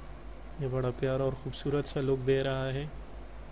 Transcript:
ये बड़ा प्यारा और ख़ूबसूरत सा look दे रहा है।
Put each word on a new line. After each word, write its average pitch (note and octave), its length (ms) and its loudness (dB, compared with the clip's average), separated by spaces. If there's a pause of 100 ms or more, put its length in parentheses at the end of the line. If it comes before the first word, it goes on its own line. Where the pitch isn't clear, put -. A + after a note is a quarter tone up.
(600)
ये C3+ 60 0
बड़ा B2+ 240 2
प्यारा C3 340 2
और C3 100 2
ख़ूबसूरत C3+ 520 0
सा - 140 0
look C3+ 200 4
दे C3+ 180 6
रहा C3+ 280 2
है। C#3 220 -2 (640)